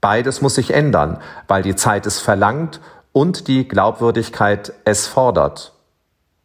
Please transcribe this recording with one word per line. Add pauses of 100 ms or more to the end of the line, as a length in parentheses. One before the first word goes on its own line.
Beides
muss
sich
ändern, (300)
weil
die
Zeit
es
verlangt (320)
und
die
Glaubwürdigkeit (100)
es
fordert. (720)